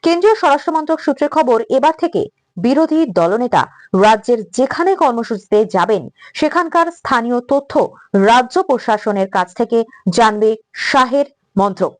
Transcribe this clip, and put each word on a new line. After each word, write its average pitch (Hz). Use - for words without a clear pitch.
কেন্দ্রীয় 359
স্বরাষ্ট্র 294
মন্ত্রক 311
সূত্রে 294
খবর, 240
এবার 277
থেকে 330
বিরোধী 311
দলনেতা 185
রাজ্যের 214
যেখানে 339
কর্মসূচিতে 226
যাবেন 185
সেখানকার 330
স্থানীয় 240
তথ্য 277
রাজ্য 240
প্রশাসনের 208
কাছ 185
থেকে 233
জানবে 220
শাহের 269
মন্ত্রক। 190